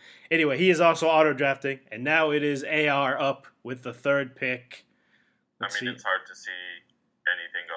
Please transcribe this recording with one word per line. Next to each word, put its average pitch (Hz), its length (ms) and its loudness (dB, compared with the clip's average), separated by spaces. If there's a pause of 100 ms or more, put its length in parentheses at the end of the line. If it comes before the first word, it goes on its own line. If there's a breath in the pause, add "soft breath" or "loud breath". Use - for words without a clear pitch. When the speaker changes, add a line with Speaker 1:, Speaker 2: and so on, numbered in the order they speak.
(320 loud breath)
Speaker 1:
anyway, 151 260 2
he 185 120 4
is 165 100 4
also 165 280 4
auto-drafting, 139 760 2 (100)
and 110 140 -10
now 156 260 2
it 147 100 0
is 143 220 -2
A 151 240 0
R 139 320 0
up 139 280 -2 (140)
with 123 220 -10
the 123 100 -8
third 139 440 -2
pick. - 480 -8 (760)
Speaker 2:
I 104 60 -4
Speaker 1:
Let's - 160 -6
Speaker 2:
mean, 123 100 -4
Speaker 1:
see. - 40 -12
Speaker 2:
it's - 80 -18
hard 95 220 -2
to 87 100 -20
see - 160 -16 (760)
anything 87 500 -6